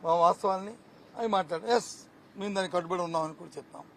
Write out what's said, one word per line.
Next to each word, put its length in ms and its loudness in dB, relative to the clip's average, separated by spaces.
వా-, 180 4
వాస్తవాల్ని 540 2
అవి 120 -2
మాట్లాడారు. 440 0
ఎస్, 240 0
మేము 180 -4
దానికి 180 -2
కట్టుబడి 300 0
ఉన్నామని 320 -2
కూడా 220 -18
చెప్తాం. 280 -16